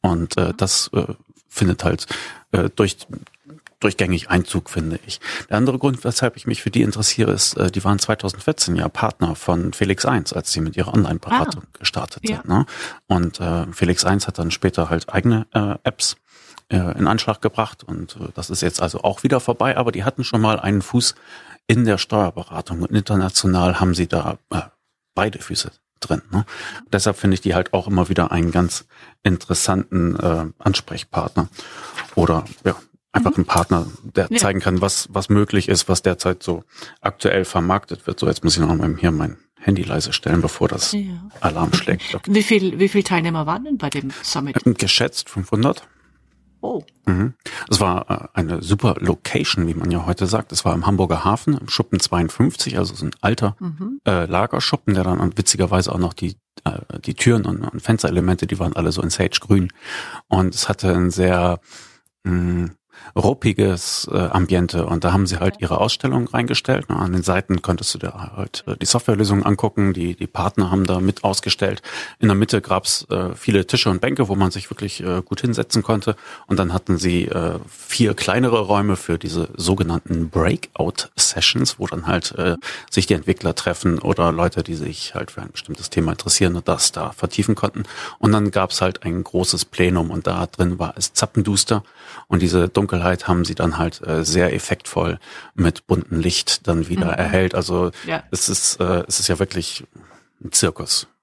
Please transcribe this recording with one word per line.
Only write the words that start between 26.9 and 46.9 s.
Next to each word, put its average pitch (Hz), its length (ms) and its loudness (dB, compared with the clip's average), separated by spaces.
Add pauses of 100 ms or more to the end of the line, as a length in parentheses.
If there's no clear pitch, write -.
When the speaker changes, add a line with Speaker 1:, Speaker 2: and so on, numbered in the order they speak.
Speaker 1:
Deshalb 101 280 0
finde 98 160 4
ich 92 80 -4
die 92 120 0
halt 90 200 0
auch 92 120 2
immer 92 220 2
wieder 87 240 2
einen 85 180 2
ganz 85 360 0 (360)
interessanten, 90 960 0
äh, 82 300 0 (120)
Ansprechpartner - 880 -2 (680)
oder, 85 320 2 (180)
ja, - 120 2 (360)
einfach 233 180 4
Speaker 2:
Mhm. 302 60 2
Speaker 1:
einen 87 100 2
Partner, 85 400 2 (160)
der 98 280 -2
Speaker 2:
Ja. 233 80 0
Speaker 1:
zeigen 98 200 2
kann, 92 220 2
was, - 320 0
was 95 160 -2
möglich 104 400 2
ist, 95 200 2
was 90 140 2
derzeit 90 400 0
so 87 220 -4 (360)
aktuell 95 440 2
vermarktet 87 640 0
wird. - 100 -6
So, - 80 0
jetzt - 160 0
muss 78 140 2
ich 85 40 0
noch 80 140 4
mal 82 240 0
hier 85 140 2
mein 78 240 -2 (240)
Handy 95 240 2
leise - 280 -4
stellen, 80 280 2
bevor - 260 -2
das - 260 -2
Speaker 2:
Ja. 196 360 -6 (120)
Speaker 1:
Alarm 165 340 0
schlägt. - 380 -2
Okay. - 220 -2
Speaker 2:
Wie 208 80 6
viel, 190 380 2
wie 196 80 4
viel 196 160 2
Teilnehmer 165 420 0
waren 180 160 -4
denn 285 160 -2
bei 147 100 -4
dem 135 220 -4 (120)
Summit? 143 340 -4 (100)
Speaker 1:
Ähm, 120 80 4
geschätzt - 560 0
fünfhundert. 107 560 0 (760)
Speaker 2:
Oh. 220 220 -6 (240)